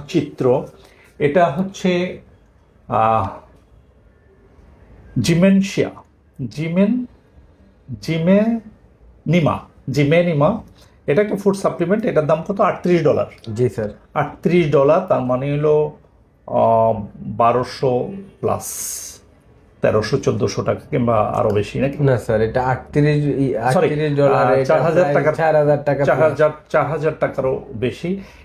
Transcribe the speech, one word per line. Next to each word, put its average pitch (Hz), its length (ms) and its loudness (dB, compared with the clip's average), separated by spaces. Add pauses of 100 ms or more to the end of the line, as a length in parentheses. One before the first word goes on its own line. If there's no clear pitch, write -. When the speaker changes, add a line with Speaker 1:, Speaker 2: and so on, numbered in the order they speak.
Speaker 1:
চিত্র। 143 580 0 (540)
এটা 147 260 2
হচ্ছে, 180 760 -4 (640)
আহ, 110 420 2 (1900)
জিমেনশিয়া, 190 720 2 (640)
জিমেন-, 196 540 0 (960)
জিমেনিমা, 170 1600 0 (300)
জিমেনিমা। 156 720 2 (460)
এটা 147 140 2
একটা 214 140 -2
ফুড 196 200 0
সাপ্লিমেন্ট। 175 500 -2
এটার 147 220 0
দাম 160 200 0
কত? 208 140 -2
আটত্রিশ 175 420 0
ডলার। 107 520 -2
Speaker 2:
জি, 123 140 2
স্যার। 104 200 -6 (240)
Speaker 1:
আটত্রিশ 160 580 0
ডলার, 151 380 4
তার 127 120 2
মানে 127 300 -2
হলো, 151 400 0 (560)
আহ, 113 580 2 (100)
বারোশো 123 960 -2 (300)
plus, 98 200 -2 (1200)
তেরোশো, 107 360 0
চোদ্দশো 110 440 -2
টাকা 104 180 -4 (100)
কিংবা 117 300 0
আরো 107 300 0
বেশি 104 300 -2
নাকি? 143 240 -2
Speaker 2:
না 131 140 2
স্যার, 110 240 -2
এটা 113 220 -2
আটত্রিশ, 147 640 0
ই, 135 280 -2
Speaker 1:
Sorry, - 40 -2
Speaker 2:
আটত্রিশ 143 600 0
ডলার, 139 160 4
Speaker 1:
আহ, 123 200 2
Speaker 2:
এটা 135 120 2
Speaker 1:
চার 156 160 2
হাজার 165 220 2
Speaker 2:
প্রায় 180 100 0
Speaker 1:
টাকা, 151 180 2
Speaker 2:
চার 156 240 2
হাজার 147 280 2
টাকা 139 220 0
Speaker 1:
চার 165 120 2
হাজার, 151 320 2
Speaker 2:
প্লাস। - 220 -16
Speaker 1:
চার 147 160 2
হাজার 151 320 -2
টাকারও 131 420 -2 (140)
বেশি। 143 440 -4 (260)